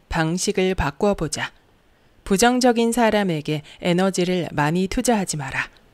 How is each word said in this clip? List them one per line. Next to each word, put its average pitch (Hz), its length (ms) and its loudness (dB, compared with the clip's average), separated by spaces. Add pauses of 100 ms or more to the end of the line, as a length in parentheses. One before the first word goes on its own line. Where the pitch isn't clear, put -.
방식을 185 680 0
바꿔보자. 170 760 -2 (720)
부정적인 233 720 2
사람에게 190 680 0 (180)
에너지를 180 720 0
많이 165 340 0
투자하지 220 480 0
마라. 135 340 -6 (240)